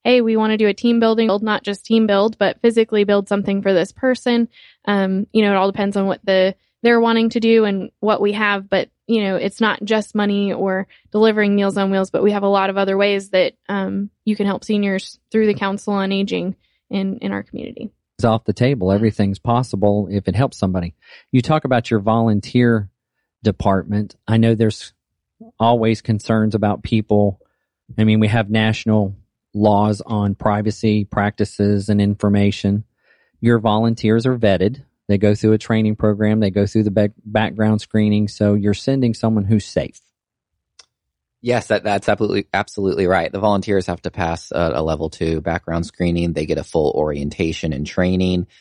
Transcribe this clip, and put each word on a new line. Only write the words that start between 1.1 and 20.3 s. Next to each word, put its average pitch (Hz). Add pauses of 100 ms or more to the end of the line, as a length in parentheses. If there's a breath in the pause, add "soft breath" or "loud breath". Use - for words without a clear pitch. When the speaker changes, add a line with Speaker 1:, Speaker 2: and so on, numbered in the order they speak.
Speaker 1:
build, 202
not 214
just 202
team 220
build, 202
but -
physically 220
build 202
something 196
for 190
this 180
person." 247 (360 soft breath)
Um, 196
you 220
know, 202
it 196
all 190
depends 202
on 196
what 190
the, 190 (260)
they're 233
wanting 226
to 233
do 226
and 196
what 208
we 208
have, 202
but, - (180)
you 220
know, 190
it's -
not 214
just 214
money 202
or 190 (240 soft breath)
delivering 214
Meals 196
on 196
Wheels, 190
but -
we 208
have 202
a 202
lot 196
of 196
other 196
ways 202
that, 185 (160)
um, 196 (160)
you 214
can 202
help -
seniors 202 (120)
through 220
the 208
Council 202
on 196
Aging 190 (340)
in, 196
in 196
our 202
community. - (260)
Speaker 2:
It's -
off 113
the 104
table. 120
Everything's 101
possible 104
if 98
it 92